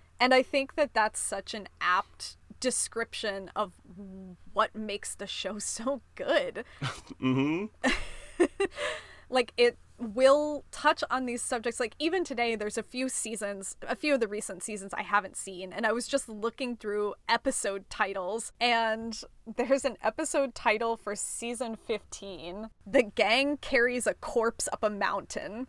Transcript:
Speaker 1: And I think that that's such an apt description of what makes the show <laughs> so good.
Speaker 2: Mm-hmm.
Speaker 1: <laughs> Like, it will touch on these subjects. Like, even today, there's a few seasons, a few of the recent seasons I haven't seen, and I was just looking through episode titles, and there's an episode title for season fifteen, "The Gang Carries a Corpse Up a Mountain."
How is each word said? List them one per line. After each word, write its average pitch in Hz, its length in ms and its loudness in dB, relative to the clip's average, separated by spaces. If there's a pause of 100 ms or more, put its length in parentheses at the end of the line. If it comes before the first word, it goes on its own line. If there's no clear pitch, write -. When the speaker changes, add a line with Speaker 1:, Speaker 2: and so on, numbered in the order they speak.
(180)
Speaker 1:
And 254 160 8
I 262 80 8
think 269 320 0
that 302 200 2
that's 220 260 4
such - 340 -6
an 208 140 -10 (120)
apt - 560 0 (240)
description 220 960 -2
of 180 160 -2 (800)
what - 220 2
makes 208 400 -6
the 202 140 -8
show 202 300 -4
<laughs> - 180 -4
so 247 240 0 (160)
good. 202 480 0 (560)
Speaker 2:
Mm-hmm. 143 460 2 (720)
Speaker 1:
<laughs> 359 260 2 (640)
Like, 247 260 0
it 240 220 4 (200)
will 269 640 4 (100)
touch - 380 2
on 262 140 0
these 247 160 -4
subjects. 233 400 -2
Like, 233 180 -2
even 330 240 2
today, 233 320 0
there's 208 220 -4
a 226 60 -2
few 254 260 -4
seasons, 202 720 -6
a - 160 -4
few 302 160 2
of 269 80 4
the 220 80 0
recent 208 340 -6
seasons 196 300 -8
I - 80 -4
haven't 196 380 0
seen, 185 340 -10
and 226 140 -2
I 214 60 4
was 240 140 -2
just - 220 0
looking 233 480 -4
through 208 380 -2 (160)
episode 208 580 0
titles, 196 720 -2
and 226 580 2 (380)
there's 262 300 2
an 240 160 -2
episode 277 520 0
title 226 440 2
for 208 180 -6
season 233 600 -6
fifteen, 196 920 -8 (180)
"The 240 180 4
Gang 233 520 2
Carries 247 500 2
a 202 60 2
Corpse - 580 0
Up - 140 -4
a 214 60 4
Mountain." 196 800 -4